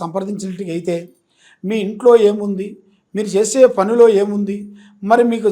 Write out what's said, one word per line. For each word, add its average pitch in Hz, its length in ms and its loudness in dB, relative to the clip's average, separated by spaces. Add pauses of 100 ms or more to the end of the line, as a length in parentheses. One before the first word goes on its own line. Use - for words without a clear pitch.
సంప్రదించినట్టు 190 640 -8 (100)
అయితే 170 200 -6 (720)
మీ 214 80 -4 (100)
ఇంట్లో 214 260 0 (180)
ఏముంది, 202 380 -6 (480)
మీరు 208 200 -6
చేసే 220 260 0 (160)
పనిలో 226 280 4 (160)
ఏముంది, 202 360 -4 (520)
మరి 240 220 4
మీకు 220 200 -2